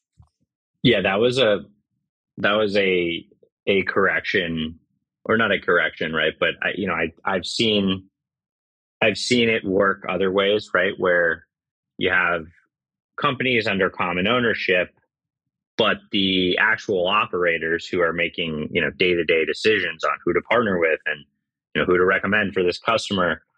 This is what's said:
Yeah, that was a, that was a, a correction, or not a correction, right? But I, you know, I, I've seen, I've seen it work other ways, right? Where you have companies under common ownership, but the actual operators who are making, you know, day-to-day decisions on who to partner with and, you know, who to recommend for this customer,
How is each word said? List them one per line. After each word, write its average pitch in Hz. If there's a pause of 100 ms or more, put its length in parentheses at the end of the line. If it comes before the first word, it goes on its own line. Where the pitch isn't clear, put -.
(840)
Yeah, 113
that 98
was 123
a, 107 (800)
that 101
was 104
a, 90 (420)
a 98
correction, 82 (460)
or 110
not 110
a 95
correction, 82
right? 80
But 85 (100)
I, 90
you 101
know, 85
I, 82 (120)
I've 95
seen, 98 (920)
I've 110
seen 120
it 110
work 98
other 92
ways, 101
right? 95
Where 87 (520)
you 92
have 87 (720)
companies 127
under 95
common 90
ownership, 104 (880)
but 101 (140)
the 95
actual 107
operators 87
who 92
are 82
making, 82
you 85
know, 71
day-to-day 85
decisions 85
on 71 (100)
who 85
to 82
partner 107
with 80
and, 76 (500)
you 78
know, 69
who 90
to 90
recommend 95
for 92
this 87
customer, 95 (160)